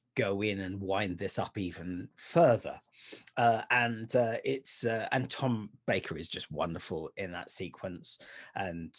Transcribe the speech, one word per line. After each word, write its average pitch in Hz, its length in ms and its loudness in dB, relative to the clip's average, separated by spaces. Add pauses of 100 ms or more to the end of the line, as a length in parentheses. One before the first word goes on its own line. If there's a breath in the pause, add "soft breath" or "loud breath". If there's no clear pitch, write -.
(160)
go 101 260 2
in 104 200 0
and 95 180 -4
wind 98 380 0
this 95 220 -4
up 90 180 -2
even 90 580 -4
further." 123 640 4 (580 loud breath)
Uh, 117 240 6 (100)
and, 117 440 2
uh, 117 280 4
it's, 135 420 0
uh, 113 280 0
and 131 160 2
Tom 113 400 0 (180)
Baker 95 300 0
is 80 100 -6
just - 240 -6
wonderful 80 640 -4
in 95 160 -6
that 87 180 -8
sequence, - 720 -6 (360 loud breath)
and, 85 440 -6